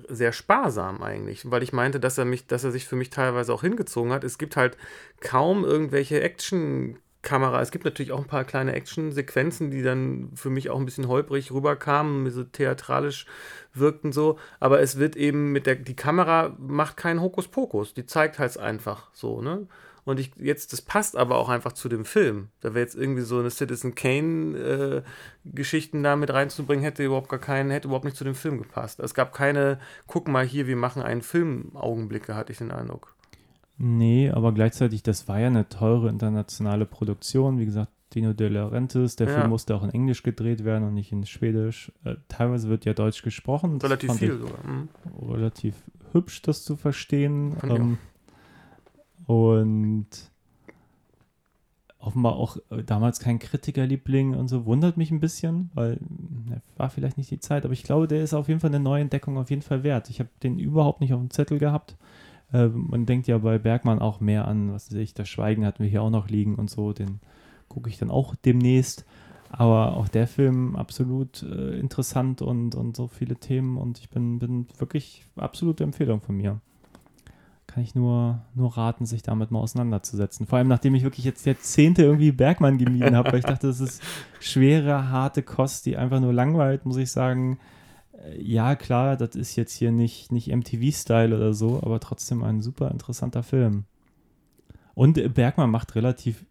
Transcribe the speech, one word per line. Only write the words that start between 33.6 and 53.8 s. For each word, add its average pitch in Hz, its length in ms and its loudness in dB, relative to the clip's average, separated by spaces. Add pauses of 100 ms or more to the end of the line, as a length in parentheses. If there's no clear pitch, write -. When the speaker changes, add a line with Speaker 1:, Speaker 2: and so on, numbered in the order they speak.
Speaker 2:
Nee, 120 540 4
aber 113 220 2
gleichzeitig, 110 500 2
das - 240 -2
war 101 120 -2
ja 117 80 2
eine 117 220 2
teure 113 400 2
internationale 107 800 -2
Produktion. 131 720 0
Wie 110 60 0
gesagt, 107 260 -2 (240)
Dino 110 180 2
De 107 140 0
Laurentiis, 117 720 0
der 113 100 2
Speaker 1:
Ja. 143 80 0
Speaker 2:
Film 113 140 4
musste 113 260 0
auch 98 80 -2
in 101 80 -2
Englisch 123 320 0
gedreht 113 420 -2
werden 110 220 0
und 104 80 -4
nicht 101 160 -6
in 101 160 -4
Schwedisch. 110 640 -2 (140)
Äh, 120 100 -6 (120)
teilweise 117 420 -2
wird 110 160 0
ja 110 100 2
Deutsch 110 260 0
gesprochen. 147 560 -2
Das 131 140 -2
Speaker 1:
Relativ 135 160 0
Speaker 2:
fand 117 120 0
Speaker 1:
viel 143 140 2
Speaker 2:
ich 120 60 -6
Speaker 1:
sogar. - 260 -10
Mhm. 139 240 -6 (420)
Speaker 2:
relativ 113 440 -4 (360)
hübsch, - 300 0
das - 220 -2
zu 147 120 -6
verstehen. 143 840 -2
Speaker 1:
Fand 131 140 -4
ich 117 60 2
Speaker 2:
Ähm, 120 220 2
Speaker 1:
auch. - 100 -20 (1160)
Speaker 2:
Und 110 800 4 (1900)
offenbar 113 360 0
auch, - 220 -4 (140)
äh, 117 120 -6
damals 113 360 2
kein 117 200 0
Kritikerliebling 135 920 0